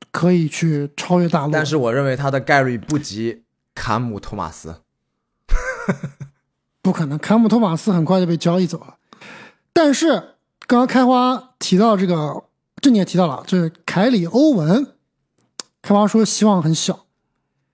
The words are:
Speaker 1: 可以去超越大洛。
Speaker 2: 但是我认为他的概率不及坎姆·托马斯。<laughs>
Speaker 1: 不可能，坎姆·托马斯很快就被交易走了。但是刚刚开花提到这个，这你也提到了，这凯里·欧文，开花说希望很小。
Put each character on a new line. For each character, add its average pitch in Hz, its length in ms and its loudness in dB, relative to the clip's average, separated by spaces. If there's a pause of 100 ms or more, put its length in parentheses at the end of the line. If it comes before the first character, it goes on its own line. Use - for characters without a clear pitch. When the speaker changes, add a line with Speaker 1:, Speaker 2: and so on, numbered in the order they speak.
(120)
Speaker 1:
可 175 200 0
以 165 160 2
去 147 480 -2
超 180 240 0
越 175 80 0
大 156 200 -2
洛。 - 40 -2
Speaker 2:
但 156 140 0
是 147 120 -2
我 117 140 0
认 139 140 0
为 131 100 -2
他 139 140 -4
的 135 100 -2
概 139 220 2
率 127 160 -2
不 147 220 -6
及 113 420 -8 (320)
坎 113 260 -4
姆· 117 200 -6
托 - 180 -12
马 82 140 -8
斯。 - 300 -18 (680)
<laughs> - 1400 -4
Speaker 1:
不 185 80 2
可 165 160 -4
能， 147 100 -4
坎 220 240 2
姆· 220 80 4
托 233 100 4
马 175 160 0
斯 202 160 -2
很 170 140 2
快 185 140 2
就 180 80 0
被 165 100 -2
交 175 220 0
易 180 80 0
走 160 140 -10
了。 - 160 -20 (760)
但 311 180 2
是 311 200 0 (560)
刚 240 120 2
刚 254 60 2
开 254 180 2
花 254 540 0
提 - 200 -2
到 214 200 4
这 190 100 -2
个， 151 360 -4 (380)
这 277 80 4
你 226 80 6
也 185 80 2
提 - 120 -2
到 180 100 4
了， 135 180 -8
这 170 240 -2 (160)
凯 196 220 0
里· 202 240 2
欧 294 200 4
文， 202 360 2 (960)
开 202 100 2
花 208 140 4
说 220 180 4
希 - 200 0
望 196 180 4
很 160 100 0
小。 - 320 -4 (680)